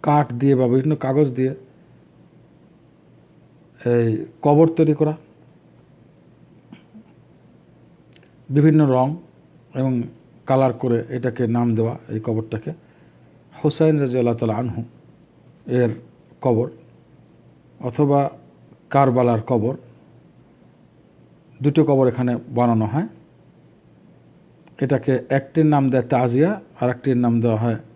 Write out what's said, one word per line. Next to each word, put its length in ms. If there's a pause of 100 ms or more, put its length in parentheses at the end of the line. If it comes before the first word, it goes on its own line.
কাঠ 200 (140)
দিয়ে 200
বা 140
বিভিন্ন 200 (100)
কাগজ 240 (100)
দিয়ে 140 (2250)
এই 280 (360)
কবর 220 (120)
তৈরি 220
করা, 140 (3250)
বিভিন্ন 320 (140)
রং 140 (720)
এবং 120 (560)
কালার 240 (100)
করে 160 (180)
এটাকে 260 (140)
নাম 100 (100)
দেওয়া, 180 (200)
এই 120
কবরটাকে 440 (920)
হুসাইন 420
রাদিয়াল্লাহু 380
তাআলা 220
আনহু 180 (1000)
এর 100 (540)
কবর 240 (1200)
অথবা 320 (720)
কারবালার 560
কবর, 240 (1900)
দুটো 240
কবর 240
এখানে 200 (260)
বানানো 340
হয়। 160 (1800)
এটাকে 280 (260)
একটির 360
নাম 180
দেয় 200
তাজিয়া, 380 (300)
আর 140
একটির 300
নাম 180
দেওয়া 220
হয় 140 (180)